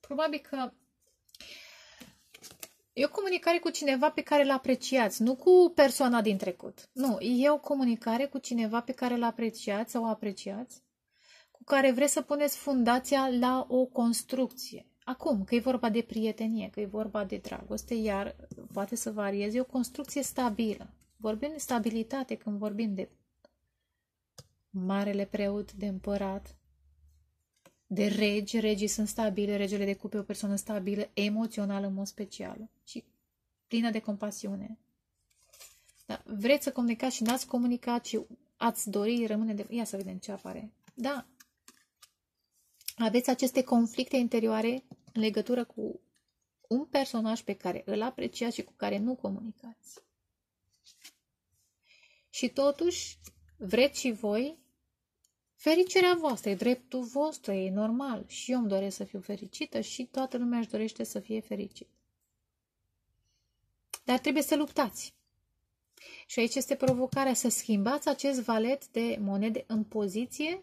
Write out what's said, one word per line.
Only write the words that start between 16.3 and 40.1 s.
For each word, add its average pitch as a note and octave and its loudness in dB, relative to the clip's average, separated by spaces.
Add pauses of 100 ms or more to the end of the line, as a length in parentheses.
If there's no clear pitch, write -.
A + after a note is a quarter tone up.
că G#3 -10
e G#3 -2
vorba G#3 -4
de G3 -6
dragoste, - -8
iar G#3 -4 (240)
poate G3+ -4
să A3+ -4
varieze, G3+ -2
e B3+ 2
o B3+ 0
construcție C4 -4
stabilă. A3+ -2 (220)
Vorbim A3 -4
de D#4 -10
stabilitate A3+ -2
când G#3 -6
vorbim G#3 -2
de F#3 -6 (1600)
marele G3 0
preot, G#3 -2
de G#3 -8
împărat, G3 -4 (1300)
de G3+ 0
regi. G#3 2
Regii G#3+ 2
sunt G#3 -2
stabile, G#3 0
regele G3+ -2
de G3 0
cupe G#3 -8
e G#3 -2
o - -8
persoană G3+ -4
stabilă, G3+ -4
emoțională G#3 -2
în G3 -2
mod G3 -4
special - -12 (140)
și - -12 (600)
plină A#3 0
de G#3+ -2
compasiune. G#3 -6 (1300)
Da, - -10
vreți A#3+ 2
să C4+ -2
comunicați A#3+ 0
și - -2
n-ați A#3+ 0
comunicat A#3+ 0
și A3 -2 (360)
ați A3+ -2
dori, A3 0
rămâne G#3+ 0
de. G3+ -6
Ia A#3 -2
să G3+ -8
vedem F#3 -8